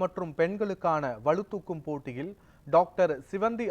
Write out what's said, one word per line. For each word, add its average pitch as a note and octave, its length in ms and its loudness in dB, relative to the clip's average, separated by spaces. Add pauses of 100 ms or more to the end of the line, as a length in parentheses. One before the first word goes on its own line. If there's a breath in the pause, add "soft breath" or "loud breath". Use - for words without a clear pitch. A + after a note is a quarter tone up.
மற்றும் F3+ 360 -2
பெண்களுக்கான F3+ 640 2 (200)
வலுத்தூக்கும் E3+ 600 0
போட்டியில் C#3+ 440 -6 (440 soft breath)
டாக்டர் F3+ 380 4 (180)
சிவந்தி A3 400 -2